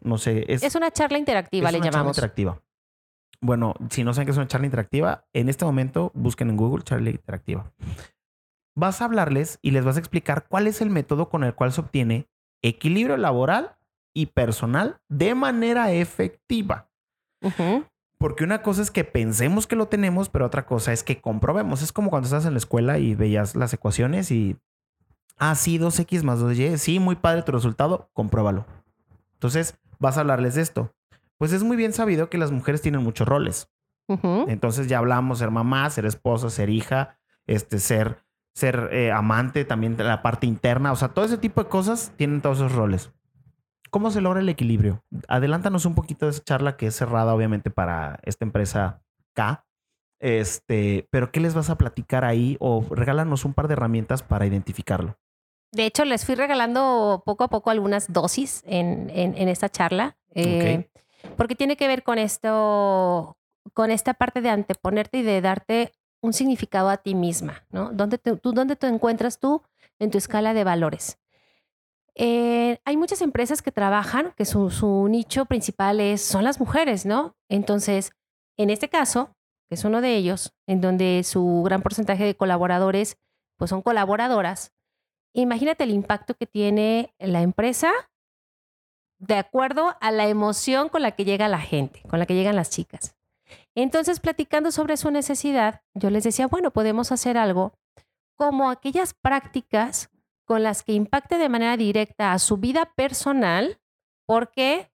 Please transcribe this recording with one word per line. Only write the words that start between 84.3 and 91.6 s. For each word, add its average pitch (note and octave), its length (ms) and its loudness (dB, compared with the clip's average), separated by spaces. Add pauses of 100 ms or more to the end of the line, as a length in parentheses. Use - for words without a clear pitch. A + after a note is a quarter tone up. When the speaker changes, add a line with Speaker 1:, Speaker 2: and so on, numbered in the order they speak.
Speaker 1:
imagínate B3 520 0
el A#3 60 0
impacto G#3 440 -2
que - 120 -10
tiene G#3+ 720 0
la F3 220 0
empresa A#3+ 500 0 (1300)
de F#3+ 160 -2
acuerdo C4 640 0
a A3 100 0
la G#3+ 180 2
emoción G#3+ 600 0
con D#4 140 -2
la A3+ 100 0
que G3+ 120 -4
llega G3+ 240 2
la F3+ 120 -2